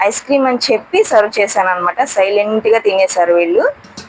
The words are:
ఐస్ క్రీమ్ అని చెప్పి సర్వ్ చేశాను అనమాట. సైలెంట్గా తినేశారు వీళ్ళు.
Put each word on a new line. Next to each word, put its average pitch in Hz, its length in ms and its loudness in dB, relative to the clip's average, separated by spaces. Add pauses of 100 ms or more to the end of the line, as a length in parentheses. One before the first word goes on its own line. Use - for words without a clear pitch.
ఐస్ 202 200 -2
క్రీమ్ 269 260 0
అని 247 120 -2 (120)
చెప్పి 320 320 0
సర్వ్ 214 360 2
చేశాను 202 300 0
అనమాట. 180 340 -2
సైలెంట్గా 214 760 0
తినేశారు 190 560 0
వీళ్ళు. 175 380 2 (380)